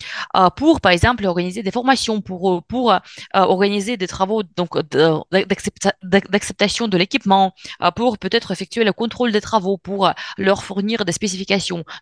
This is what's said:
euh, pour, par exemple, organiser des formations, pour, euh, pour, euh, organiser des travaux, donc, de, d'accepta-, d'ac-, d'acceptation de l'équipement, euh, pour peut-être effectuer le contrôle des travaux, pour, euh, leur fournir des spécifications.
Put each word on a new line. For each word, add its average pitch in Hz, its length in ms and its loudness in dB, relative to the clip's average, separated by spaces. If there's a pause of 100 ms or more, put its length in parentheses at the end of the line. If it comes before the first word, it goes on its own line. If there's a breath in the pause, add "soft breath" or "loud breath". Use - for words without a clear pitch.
(360 loud breath)
euh, 185 140 6
pour, 302 300 2
par 190 120 4
exemple, 208 340 2
organiser 180 380 -2
des 190 80 -4
formations, 240 480 0
pour, 185 320 -2
euh, 175 160 -2
pour, 240 240 2
euh, 180 60 4 (360 loud breath)
organiser 196 640 2
des 185 100 -6
travaux, 202 380 -2
donc, 175 320 -6 (140)
de, 156 280 4 (140)
d'accepta-, 196 640 0 (100)
d'ac-, 190 260 2
d'acceptation 202 560 -2
de 190 100 0
l'équipement, 196 560 2 (300 loud breath)
euh, 175 80 4
pour 226 280 0
peut-être 208 340 -2
effectuer 208 320 -2
le 202 80 2
contrôle 233 400 -2
des 202 80 2
travaux, 196 360 0
pour, 196 300 -2
euh, 165 60 4 (260 loud breath)
leur 196 240 2
fournir 202 420 -4
des 175 80 -2
spécifications. 185 720 -4 (180 loud breath)